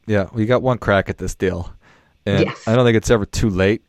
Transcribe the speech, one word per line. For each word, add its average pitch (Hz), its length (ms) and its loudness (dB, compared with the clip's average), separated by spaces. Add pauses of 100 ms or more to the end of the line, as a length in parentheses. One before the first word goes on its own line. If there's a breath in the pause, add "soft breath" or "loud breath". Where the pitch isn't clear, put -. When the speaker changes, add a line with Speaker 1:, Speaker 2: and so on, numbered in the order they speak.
Speaker 1:
Yeah, 101 280 -2
we 113 120 -2
got 123 160 2
one 127 160 0
crack 98 320 0
at 98 80 -6
this 92 180 -10
deal. 90 380 -4 (520 soft breath)
And 98 200 2
Speaker 2:
Yes. - 220 -12
Speaker 1:
I 110 80 2
don't 127 100 4
think 117 100 4
it's 110 140 0
ever 113 160 2
too - 240 -2
late. 95 400 0